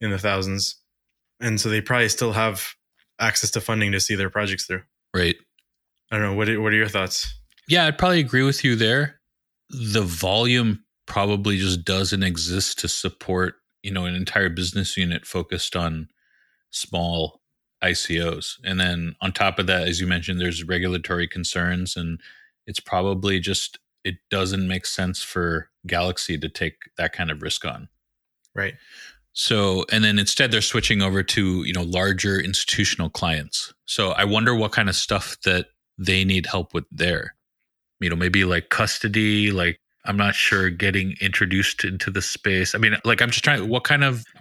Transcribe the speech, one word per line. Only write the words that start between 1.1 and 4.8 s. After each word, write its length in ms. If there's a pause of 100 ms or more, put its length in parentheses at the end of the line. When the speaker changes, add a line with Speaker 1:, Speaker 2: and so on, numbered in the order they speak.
Speaker 1:
And 200
so 80
they 120
probably 280
still 240
have 420 (440)
access 340
to 80
funding 320
to 80
see 140
their 160
projects 360
through. 160 (320)